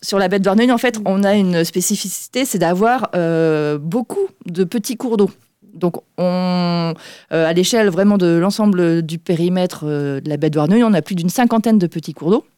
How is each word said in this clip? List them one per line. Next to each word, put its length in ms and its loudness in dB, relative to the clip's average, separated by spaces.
sur 160 -4
la 100 2
baie 120 0
de 40 0
Douarnenez, 280 2
en 80 2
fait, 260 -2
on 180 0
a 120 4
une 280 2
spécificité, 840 -4
c'est 120 -4
d'avoir, 580 2
euh, 440 2
beaucoup 480 -4
de 180 -2
petits 320 -4
cours 220 -4
d'eau. 120 4
Donc, 240 -4
on, 760 -2
euh, 120 2
à 60 0
l'échelle 380 2
vraiment 280 2
de 200 2
l'ensemble 640 2
du 160 -6
périmètre, 680 -2
euh, 360 -4
de 80 -8
la 80 -4
baie 120 0
de 40 -4
Douarnenez, 300 4
on 100 2
a 80 2
plus 140 -6
d'une 140 -2
cinquantaine 480 2
de 100 2
petits 260 -8
cours 180 -2
d'eau 140 0